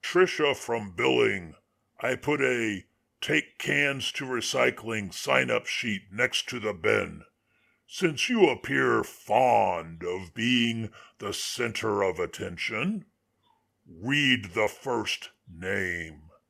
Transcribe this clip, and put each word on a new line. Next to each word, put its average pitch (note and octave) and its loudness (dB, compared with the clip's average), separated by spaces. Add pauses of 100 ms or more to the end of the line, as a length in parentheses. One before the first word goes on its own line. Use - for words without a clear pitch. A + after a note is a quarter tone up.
Trisha D#3 2
from A2 -4
billing, A2 2 (440)
I B2+ -2
put C#3+ -2
a A#2 0 (340)
take - -2
cans C#3+ 0
to D3 -8
recycling A#2 -2
sign-up B2+ 2
sheet G#2 -4
next A#2+ 0
to B2+ -6
the G#2 -2
bin. F2+ 0 (640)
Since D#3+ -2
you A3 6
appear B2 2
fond F#2+ 2
of F2+ -6
being A#2 0 (280)
the G#2 -6
center G#2+ -2
of F#2 0
attention, G2+ -4 (800)
read A#2 0
the G#2+ 2
first - -4 (180)
name. E2+ -6 (200)